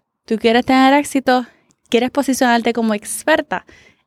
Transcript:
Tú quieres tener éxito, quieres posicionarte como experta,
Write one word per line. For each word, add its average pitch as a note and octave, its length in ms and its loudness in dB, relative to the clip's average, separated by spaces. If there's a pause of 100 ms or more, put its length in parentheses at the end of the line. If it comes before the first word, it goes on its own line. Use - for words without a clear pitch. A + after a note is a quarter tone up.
(260)
Tú A3 120 -4
quieres A#3 280 0
tener C4 280 4
éxito, B3+ 520 0 (420)
quieres A#3+ 220 -2
posicionarte A#3+ 640 0
como A3+ 220 -2
experta, D4 720 -4 (420)